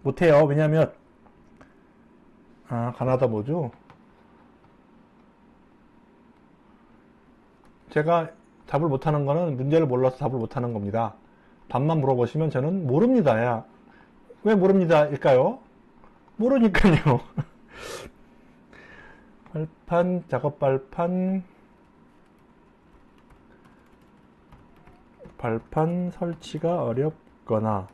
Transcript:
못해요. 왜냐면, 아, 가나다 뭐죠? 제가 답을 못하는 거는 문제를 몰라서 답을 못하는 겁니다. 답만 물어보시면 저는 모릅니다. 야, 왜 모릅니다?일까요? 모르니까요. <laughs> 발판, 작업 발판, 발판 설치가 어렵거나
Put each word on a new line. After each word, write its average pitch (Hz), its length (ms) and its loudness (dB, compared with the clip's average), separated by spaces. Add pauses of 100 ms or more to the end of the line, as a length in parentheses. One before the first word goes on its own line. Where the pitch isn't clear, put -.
못해요. 147 420 6
왜냐면, 151 480 2 (1800)
아, 117 280 -6
가나다 131 300 0
뭐죠? 120 440 -4 (4000)
제가 160 400 0 (360)
답을 151 220 -2
못하는 143 380 -2
거는 156 300 -2
문제를 143 300 2
몰라서 127 300 0
답을 135 220 -4
못하는 120 340 -6
겁니다. 104 420 -4 (540)
답만 151 320 0
물어보시면 135 500 0
저는 160 360 -4
모릅니다. 147 560 2
야, 117 220 -2 (800)
왜 214 100 2
모릅니다?일까요? 170 1040 2 (800)
모르니까요. 202 840 4 (2250)
<laughs> - 0 -
발판, 170 760 -4
작업 139 300 -4
발판, 180 880 -2 (4000)
발판 156 720 -4
설치가 165 720 -6
어렵거나 110 1080 -4